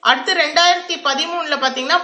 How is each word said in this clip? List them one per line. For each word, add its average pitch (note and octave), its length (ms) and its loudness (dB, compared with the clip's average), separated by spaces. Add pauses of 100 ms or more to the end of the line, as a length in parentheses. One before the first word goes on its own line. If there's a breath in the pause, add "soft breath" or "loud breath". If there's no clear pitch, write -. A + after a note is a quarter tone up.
அடுத்து C4+ 320 2
ரெண்டாயிரத்தி E4+ 680 2
பதிமூணுல D#4 540 -2
பாத்தீங்கன்னா C4 480 0